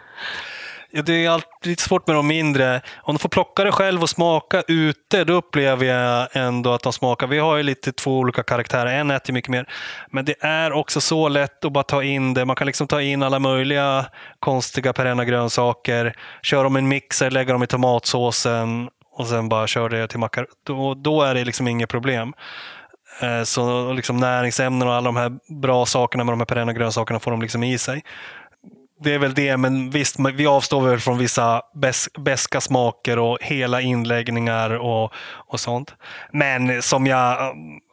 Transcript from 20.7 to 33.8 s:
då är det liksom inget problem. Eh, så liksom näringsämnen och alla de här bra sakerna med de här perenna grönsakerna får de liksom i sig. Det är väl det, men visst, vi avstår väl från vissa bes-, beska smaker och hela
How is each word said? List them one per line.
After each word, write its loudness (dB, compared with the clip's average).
då 2
är 2
det 0
liksom -2
inget -2
problem. -2
Eh, -2
så 0
liksom -2
näringsämnen 0
och 2
alla 0
de 0
här 0
bra 4
sakerna 0
med 0
de -2
här -2
perenna -2
grönsakerna -2
får -4
de -2
liksom -4
i 0
sig. -6
Det 0
är 0
väl 0
det, 2
men 0
visst, 0
vi 2
avstår 4
väl 4
från 0
vissa 2
bes-, -2
beska 0
smaker 0
och 2
hela -2